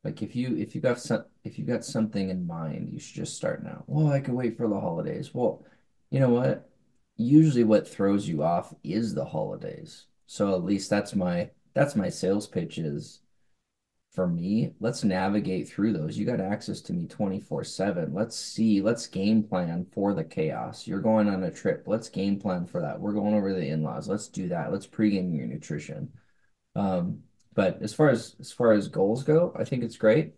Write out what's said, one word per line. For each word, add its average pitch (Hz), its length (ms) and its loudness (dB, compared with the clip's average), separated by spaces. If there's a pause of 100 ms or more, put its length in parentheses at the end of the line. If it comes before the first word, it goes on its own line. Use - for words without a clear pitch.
Like, - 200 -8
if - 120 -10
you, 123 220 -2
if - 180 -6
you - 60 -4
got 123 180 2
some, - 260 -2 (180)
if - 160 -12
you 107 60 -4
got 120 200 -2
something 104 440 0
in 90 180 -2
mind, 82 440 -6
you - 80 -10
should - 160 -16
just - 220 -8
start - 260 -4
now. - 240 -12
"Well, 151 220 2
I 139 120 2
can 123 140 -2
wait 120 220 -2
for 120 120 0
the - 100 0
holidays." - 540 -4
Well, - 320 -2 (460)
you 135 100 2
know 127 80 6
what? 123 400 2 (480)
Usually 135 480 8
what 107 220 6
throws 101 400 2
you 78 160 -2
off 85 300 0 (100)
is 190 320 -2
the - 100 -2
holidays. - 800 -8 (200)
So 98 280 0
at 90 100 0
least 98 240 0
that's 104 260 0
my, 90 360 0 (220)
that's - 220 2
my 92 140 0
sales 101 380 -2
pitch - 320 -6
is, 76 420 -8 (960)
for 92 100 0
me, 95 520 0
let's - 240 -4
navigate 92 680 0
through 104 240 0
those. 78 240 -4
You 104 80 -2
got 120 160 -2
access 101 400 -6
to - 120 -8
me 87 120 -4
twenty-four 95 580 -4
seven. 85 520 -2
Let's 104 200 -4
see, 107 460 2
let's 117 240 0
game 107 380 2
plan 90 500 -2
for 101 220 0
the 80 80 -2
chaos. - 640 -4
You're 95 140 -4
going 110 280 4
on 92 140 0
a 82 80 -2
trip. - 340 -2
Let's - 240 -2
game 98 300 0
plan 90 260 -2
for 87 160 -4
that. - 180 -4
We're 104 140 -2
going 104 220 2
over 98 180 2
to - 20 0
the 80 140 -2
in-laws. 73 400 -2
Let's 104 180 -2
do 92 220 -6
that. 82 220 -2
Let's 101 160 -6
pregame 92 500 2
your 64 80 -4
nutrition. 76 680 -8 (640)
Um, 95 440 0 (340)
but 95 300 2
as - 100 -8
far 156 160 4
as, - 300 0
as - 120 -16
far 117 200 4
as 104 160 4
goals 107 360 0
go, 165 320 4
I - 100 -2
think 120 180 -2
it's 113 140 -8
great. 151 400 4